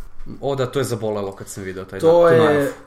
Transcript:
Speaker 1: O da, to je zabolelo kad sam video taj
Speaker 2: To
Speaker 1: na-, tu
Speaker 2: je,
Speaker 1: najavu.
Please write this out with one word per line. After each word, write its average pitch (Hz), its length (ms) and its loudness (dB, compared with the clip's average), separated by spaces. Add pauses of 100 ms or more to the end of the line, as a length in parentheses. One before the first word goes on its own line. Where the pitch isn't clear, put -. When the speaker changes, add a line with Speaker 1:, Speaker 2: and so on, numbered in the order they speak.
(400)
Speaker 1:
O 135 140 -4
da, 131 120 -2
to 123 140 -4
je 127 40 0
zabolelo 107 480 -4
kad - 160 -16
sam - 140 -12
video 92 220 -10
taj 98 160 -10
Speaker 2:
To 165 220 6
Speaker 1:
na-, 170 60 6
tu 165 60 6
Speaker 2:
je, 160 100 6
Speaker 1:
najavu. 147 240 2 (180)